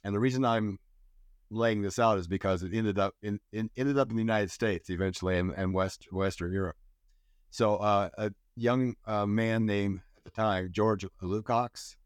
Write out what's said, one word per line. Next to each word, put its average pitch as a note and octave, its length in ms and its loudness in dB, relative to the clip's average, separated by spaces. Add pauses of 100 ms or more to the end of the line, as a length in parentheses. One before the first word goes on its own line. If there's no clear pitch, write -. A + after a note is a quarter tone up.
And G2+ 100 -2
the G#2 60 2
reason B2+ 240 2
I'm A2 340 0 (720)
laying A2 320 0
this G2 160 -2
out A2+ 200 4
is F2 80 -4
because F#2 360 0
it F#2 120 -6
ended G#2+ 240 0
up G2 240 0
in, G#2 180 -6 (120)
in, A2 240 -4
ended C#3 220 0
up B2+ 120 2
in A2+ 60 -2
the A2+ 60 0
United G#2+ 280 0
States G2 400 -2
eventually F#2 480 0
and, F2+ 140 0
and F#2 220 -2
West, F#2 360 -2
Western F#2 420 -2
Europe. F#2+ 240 -2 (760)
So, G#2 260 2
uh, G2+ 400 2
a G#2 160 -2 (240)
young, A#2+ 400 0 (100)
uh, G#2 200 0
man A2+ 400 2
named G2+ 340 0 (160)
at - 80 -20
the - 60 -18
time, F#2+ 420 0
George G#2+ 320 2 (180)
Lukács A2 840 -4